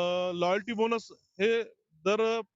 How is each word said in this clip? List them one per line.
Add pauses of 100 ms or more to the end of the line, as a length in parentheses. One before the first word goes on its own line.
(320)
लॉयल्टी
बोनस
हे (280)
दर (140)